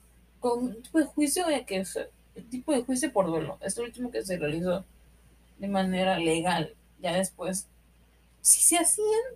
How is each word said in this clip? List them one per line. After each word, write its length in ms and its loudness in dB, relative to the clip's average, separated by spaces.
con 240 0
un 180 -6
tipo 160 0
de 60 6
juicio 420 0
de 180 2
que 200 -4
se, 260 -8
el 160 -16
tipo 220 -4
de 100 2
juicio 300 -2
por 140 4
duelo, 360 -2
es 160 -4
el 60 -4
último 260 -8
que 140 -4
se 120 -4
realizó 480 -2
de 100 -8
manera 500 0
legal. 560 0
Ya 120 -2
después 540 -4
sí 200 6
se 160 4
hacían, 300 2